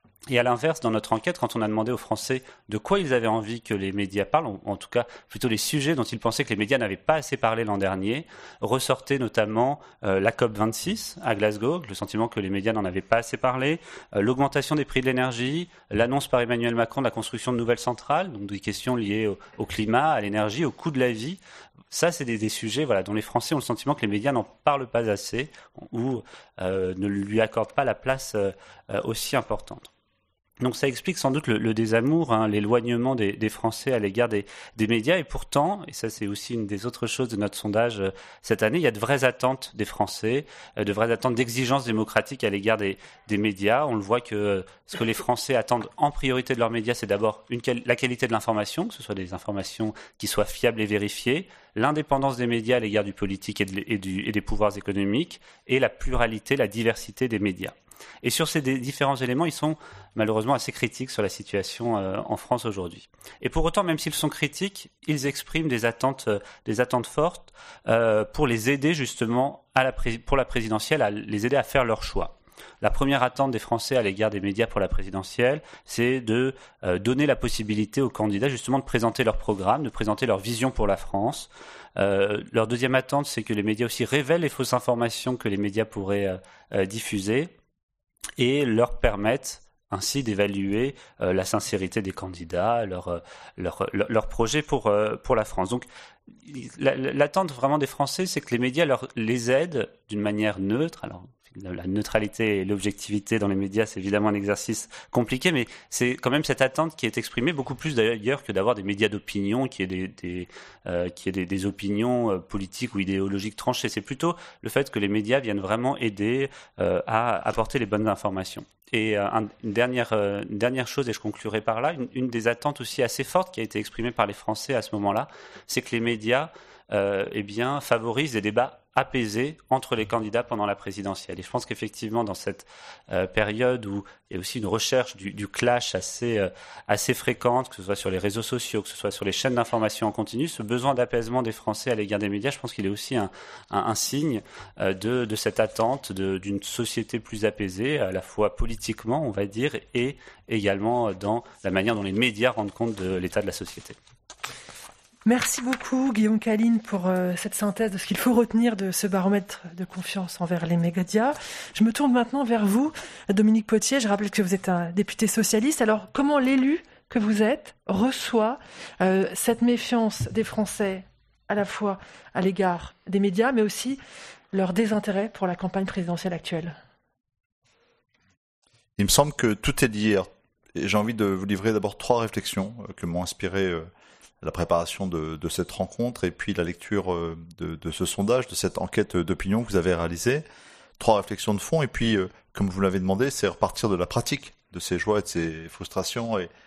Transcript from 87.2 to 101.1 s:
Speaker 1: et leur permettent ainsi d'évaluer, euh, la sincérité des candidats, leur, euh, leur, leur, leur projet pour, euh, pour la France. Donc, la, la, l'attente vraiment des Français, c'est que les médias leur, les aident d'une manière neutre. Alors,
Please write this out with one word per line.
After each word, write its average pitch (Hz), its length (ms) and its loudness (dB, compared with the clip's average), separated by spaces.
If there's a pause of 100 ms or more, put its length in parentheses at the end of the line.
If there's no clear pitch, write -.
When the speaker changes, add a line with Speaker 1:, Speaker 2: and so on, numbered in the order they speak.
Speaker 1:
et 135 300 4
leur - 320 4
permettent 110 640 0 (280)
ainsi 101 320 -4
d'évaluer, 101 720 0 (260)
euh, 92 120 2
la 92 120 2
sincérité 101 580 -2
des 95 100 -4
candidats, 92 760 -2
leur, 90 220 -6
euh, 87 100 -2 (380)
leur, 90 360 -4
leur, 101 160 2
leur 107 200 2
projet 117 340 2
pour, 131 240 0
euh, 107 300 2
pour - 180 0
la 110 100 2
France. 92 260 -2
Donc, 123 140 -2 (920)
la, 135 160 4
la, 131 180 -2
l'attente 147 380 2
vraiment 139 280 2
des 143 80 0
Français, 160 400 -2
c'est 151 140 -4
que - 100 -10
les 123 80 2
médias 131 260 2
leur, 131 320 2
les 117 340 0
aident 151 400 2 (180)
d'une 104 120 -2
manière 104 400 0
neutre. 120 440 -2
Alors, 90 200 -12 (320)